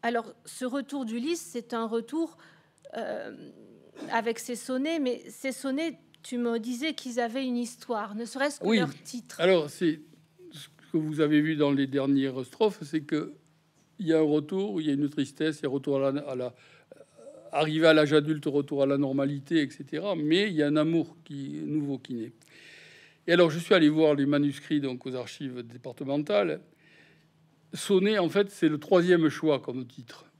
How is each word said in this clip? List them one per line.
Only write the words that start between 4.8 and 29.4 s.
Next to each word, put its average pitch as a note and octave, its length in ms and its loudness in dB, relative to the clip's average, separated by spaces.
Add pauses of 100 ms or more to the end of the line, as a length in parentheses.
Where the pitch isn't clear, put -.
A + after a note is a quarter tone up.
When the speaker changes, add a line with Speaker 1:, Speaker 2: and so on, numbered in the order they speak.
Speaker 1:
mais B3+ 300 -4
ces C4 240 -8
sonnets, C#4 440 -4 (240)
tu - 160 -8
me A#3+ 220 -2
disais B3 340 -4
qu'ils A#3+ 280 -6
avaient A#3+ 240 -4
une B3+ 100 -2
histoire, A3+ 600 -6
ne A#3 100 -8
serait-ce C#4 340 -4
que - 60 -4
Speaker 2:
Oui. G#3+ 140 4
Speaker 1:
leur D3 140 0
titre. - 460 -14
Speaker 2:
Alors, E3+ 300 4
c'est D#3+ 320 -2 (500)
ce - 160 -18 (240)
que E3 60 0
vous D#3 240 -2
avez D3+ 180 6
vu D#3 160 2
dans D3 160 4
les C#3 160 2
dernières C3+ 560 0
strophes, G#3 400 -2
c'est D#3 180 -4
que D3 320 -4 (680)
il F#3 80 -4
y E3+ 60 4
a E3 60 6
un D#3 40 6
retour, E3 580 0
il D#3 60 -2
y - 20 0
a C#3+ 40 2
une C#3+ 140 0
tristesse, D3 520 -4
il - 40 -10
y - 40 -4
a - 20 -2
un B2+ 40 -4
retour C#3 300 0
à C#3 80 2
la, C#3+ 100 -4
à C#3+ 140 -8
la, B2+ 180 -6 (960)
arrivé D#3 340 2
à D#3+ 80 10
l'âge D3+ 180 6
adulte, D3+ 360 2
retour C#3+ 340 0
à C3+ 60 4
la C#3 100 2
normalité, C#3 640 0
et C#3 80 -2
cetera. D#3+ 460 -6
Mais E3 340 2
il F3+ 60 -4
y D3+ 80 2
a C#3+ 40 2
un C#3+ 80 2
amour D#3+ 480 2
qui, C#3+ 400 -10
nouveau D3 360 -4
qui - 160 -12
naît. A2+ 180 -10 (960)
Et E3+ 60 4
alors, F3 180 6
je D#3 80 -4
suis E3+ 140 2
allé D#3+ 160 8
voir D3+ 260 4
les C#3 100 0
manuscrits C#3+ 560 0
donc, B2+ 240 -6
aux C3 100 -8
archives B2 460 -10
départementales. D3 1000 -2 (1120)
Sonnet, G3+ 440 2
en F3 120 2
fait, G3 200 0
c'est - 180 0
le D3+ 120 2
troisième F3 500 4
choix C#3+ 300 0